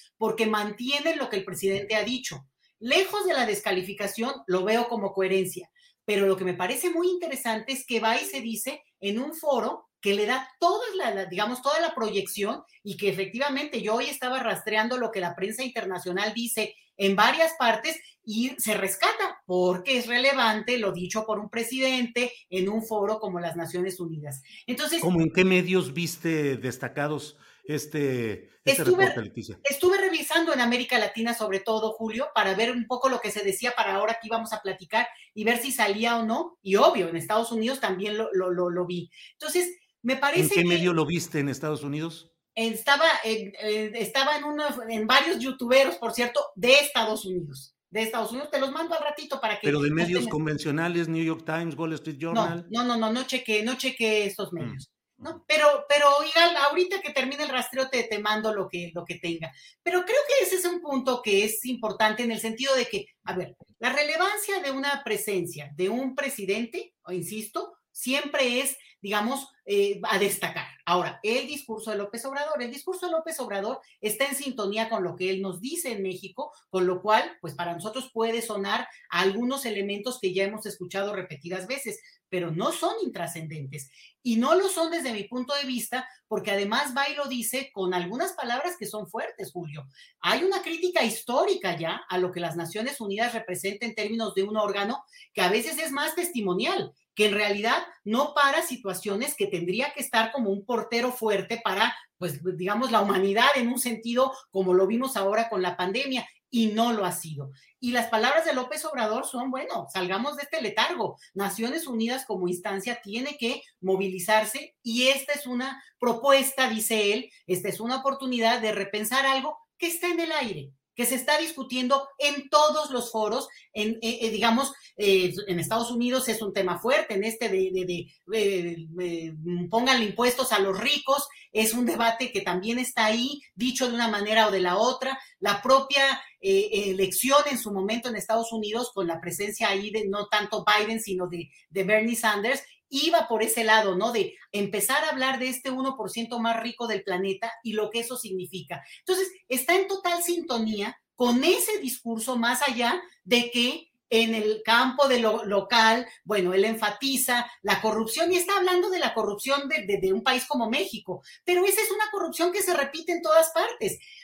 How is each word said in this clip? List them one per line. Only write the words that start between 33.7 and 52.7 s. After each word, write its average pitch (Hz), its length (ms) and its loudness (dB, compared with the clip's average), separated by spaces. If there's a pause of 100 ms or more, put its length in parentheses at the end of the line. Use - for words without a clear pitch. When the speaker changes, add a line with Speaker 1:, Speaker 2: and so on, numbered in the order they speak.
Speaker 1:
para 202 200 0
ahora 220 260 2
que 220 60 -12
íbamos 226 260 -2
a 214 80 -6
platicar 196 460 0 (260)
y 214 100 -6
ver 233 160 4
si 262 120 -4
salía 226 460 2
o 226 80 0
no, 269 360 -2
y 196 160 4
obvio, 220 320 6
en 165 60 -4
Estados 220 360 0
Unidos 233 280 0
también 208 380 -2
lo, 226 160 -2
lo, 185 160 2
lo, 175 200 0
lo 180 160 -2
vi. 175 260 -6 (220)
Entonces, 349 440 -2 (240)
me 254 140 0
parece 294 280 2
Speaker 2:
¿En - 60 4
qué - 120 2
Speaker 1:
que 175 40 6
Speaker 2:
medio 175 280 4
lo 160 120 4
viste 160 340 -2
en 139 100 0
Estados 151 340 -4
Unidos? 151 480 -8 (240)
Speaker 1:
Estaba 277 500 2 (180)
en, 214 360 -4
en, 214 360 -2
estaba 269 420 0
en 285 80 -6
uno, 294 180 -4 (260)
en 220 160 -2
varios 277 340 4
youtuberos, 254 560 4
por - 180 -6
cierto, 240 260 0 (160)
de 247 240 8
Estados 220 460 0
Unidos. 165 500 -8 (140)
De 214 120 -4
Estados 220 300 -2
Unidos, 277 180 -8
te 269 100 0
los 269 120 0
mando 330 240 -2
al 302 80 -2
ratito 294 360 -6
para 214 160 -2
que 160 120 -2
Speaker 2:
Pero 147 140 2
de 147 80 2
Speaker 1:
no 156 60 2
Speaker 2:
medios 170 240 2
Speaker 1:
estén 233 120 -2
Speaker 2:
convencionales, 160 760 0
New 165 160 0
York 160 220 -2
Times, 165 320 -4
Wall 160 160 -4
Street 151 240 -10
Journal. 170 520 -2
Speaker 1:
No, 233 140 -2